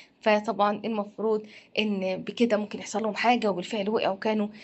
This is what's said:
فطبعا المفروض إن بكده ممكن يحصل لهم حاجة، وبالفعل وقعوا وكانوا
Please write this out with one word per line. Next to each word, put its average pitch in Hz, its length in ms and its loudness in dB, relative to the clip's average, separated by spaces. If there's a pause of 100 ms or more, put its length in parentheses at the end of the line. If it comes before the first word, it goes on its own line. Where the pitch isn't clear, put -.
(200)
فطبعا 208 640 2
المفروض 214 580 -2 (360)
إن 190 440 0
بكده 226 340 2
ممكن 214 220 -4
يحصل - 240 -4
لهم 214 120 -2
حاجة، 220 360 2
وبالفعل 185 400 -2
وقعوا 190 240 2
وكانوا 214 340 0 (160)